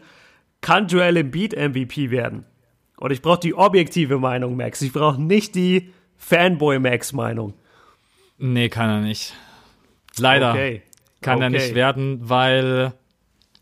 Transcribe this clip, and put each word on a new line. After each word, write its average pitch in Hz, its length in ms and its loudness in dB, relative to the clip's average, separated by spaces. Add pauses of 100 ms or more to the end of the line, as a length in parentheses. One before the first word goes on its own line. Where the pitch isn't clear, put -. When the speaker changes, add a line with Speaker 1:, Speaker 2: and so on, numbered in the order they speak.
(600)
Speaker 1:
kann 202 260 2
Joel 175 300 2
Embiid 165 360 -4
M 143 220 -2
V 131 120 -4
P 139 220 -6
werden? 117 360 -6 (520)
Und 135 140 -4
ich 131 100 -6
brauch 170 160 2
die 175 160 -2
objektive 170 640 2
Meinung, 127 380 -2
Max. 120 260 -6
Ich 135 120 -6
brauch 147 240 2
nicht 190 360 0
die 180 380 0 (260)
Fanboy-Max-Meinung. 131 1400 0 (840)
Speaker 2:
Nee, 123 320 0
kann 113 200 -2
er 107 120 0
nicht. 107 320 -8 (840)
Leider. 131 340 4
Speaker 1:
Okay. 127 300 -4 (400)
Speaker 2:
Kann 127 200 0
er 127 80 0
Speaker 1:
Okay. 127 80 0
Speaker 2:
nicht 127 180 -2
werden, 135 460 0
weil 127 720 0 (680)